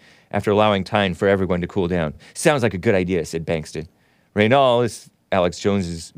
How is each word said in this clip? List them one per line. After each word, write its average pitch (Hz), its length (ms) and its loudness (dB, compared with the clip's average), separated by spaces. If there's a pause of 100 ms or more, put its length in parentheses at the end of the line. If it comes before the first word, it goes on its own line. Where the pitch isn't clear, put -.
(300)
after 104 220 -2
allowing 101 320 2
time 98 300 0
for 101 120 -2
everyone 92 340 2
to 87 60 -4
cool 90 220 -2
down. 82 260 -2 (200)
"Sounds 151 280 0
like 107 120 0
a 95 40 -8
good 104 160 2
idea," 90 300 0
said 80 200 -8
Bankston. 80 440 -6 (460)
Reynal 120 480 4
is - 280 -6 (220)
Alex 90 260 0
Jones's, 90 600 -4